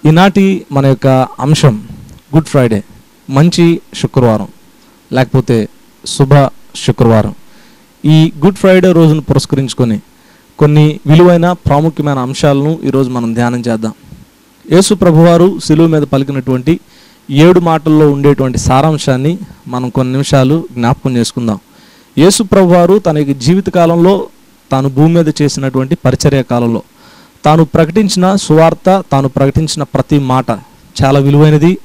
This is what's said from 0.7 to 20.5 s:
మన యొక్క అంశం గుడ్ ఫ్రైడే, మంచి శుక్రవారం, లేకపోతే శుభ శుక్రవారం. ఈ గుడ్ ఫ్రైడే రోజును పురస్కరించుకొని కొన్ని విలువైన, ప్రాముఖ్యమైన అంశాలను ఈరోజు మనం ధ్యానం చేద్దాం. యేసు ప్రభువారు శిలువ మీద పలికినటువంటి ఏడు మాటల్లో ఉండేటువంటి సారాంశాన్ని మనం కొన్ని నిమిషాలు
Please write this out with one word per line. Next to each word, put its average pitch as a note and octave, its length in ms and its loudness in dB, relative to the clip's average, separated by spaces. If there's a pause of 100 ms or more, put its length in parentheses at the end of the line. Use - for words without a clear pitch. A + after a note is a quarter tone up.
మన C#3 140 0
యొక్క C3+ 200 0 (340)
అంశం C3 420 0 (520)
గుడ్ D#3 100 2
ఫ్రైడే, A2+ 400 -2 (460)
మంచి E3+ 500 2 (140)
శుక్రవారం, A2+ 540 -2 (640)
లేకపోతే B2 560 -2 (380)
శుభ C#3 280 0 (420)
శుక్రవారం. A2 580 0 (720)
ఈ D#3 280 2 (120)
గుడ్ F#3+ 120 2
ఫ్రైడే F#3 360 2
రోజును D#3+ 280 2
పురస్కరించుకొని C3 800 -4 (580)
కొన్ని D3+ 480 2
విలువైన, F3 460 4
ప్రాముఖ్యమైన D3 680 -2
అంశాలను C#3+ 680 -2
ఈరోజు C3+ 260 -2
మనం A#2 240 -6
ధ్యానం A#2+ 340 -4
చేద్దాం. A2 240 -6 (800)
యేసు F#3+ 220 2
ప్రభువారు E3+ 680 2
శిలువ D#3+ 220 2
మీద D#3 160 0
పలికినటువంటి C3+ 800 -4 (500)
ఏడు E3+ 300 4
మాటల్లో D#3 500 0
ఉండేటువంటి C#3 480 0
సారాంశాన్ని C#3+ 800 -2 (300)
మనం B2 200 -6
కొన్ని B2+ 240 -4
నిమిషాలు C3+ 600 0